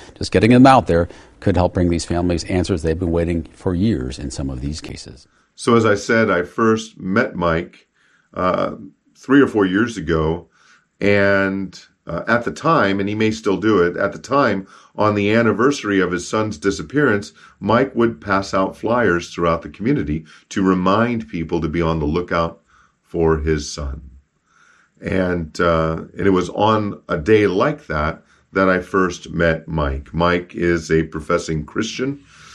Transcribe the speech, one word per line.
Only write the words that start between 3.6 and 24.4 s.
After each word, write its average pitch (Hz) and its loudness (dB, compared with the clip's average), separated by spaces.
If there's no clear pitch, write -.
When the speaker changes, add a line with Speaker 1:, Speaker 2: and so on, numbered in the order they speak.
Speaker 1:
years 85 -2
in 65 -8
some 67 -6
of 64 -8
these 73 -6
cases. - -16
Speaker 2:
So 117 2
as 113 -2
I 104 4
said, 113 0
I 87 0
first 110 -2
met 104 -2
Mike, 82 -4
uh, 90 -2
three 139 -10
or 127 -2
four 104 -2
years 110 -4
ago, 80 -6
and, 98 0
uh, 85 -8
at 117 0
the - -4
time, 117 0
and 98 -2
he 104 -4
may 110 2
still 104 -2
do 98 2
it, 87 0
at 98 -2
the - -14
time, 110 0
on 104 2
the 104 2
anniversary 110 2
of 87 0
his 87 -4
son's 107 -4
disappearance, 101 0
Mike 117 2
would 117 0
pass 98 -2
out 95 0
flyers 110 0
throughout 82 0
the - -14
community 80 -2
to 104 -2
remind 101 2
people 82 -4
to 80 -2
be 85 -2
on 82 0
the 73 -2
lookout 85 -2
for 80 0
his 76 -2
son. 69 -10